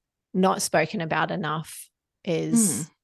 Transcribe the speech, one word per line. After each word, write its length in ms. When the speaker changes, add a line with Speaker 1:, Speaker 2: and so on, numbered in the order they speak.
Speaker 1:
not 280
spoken 400
about 300
enough, 580
is 600
Speaker 2:
Mm. 60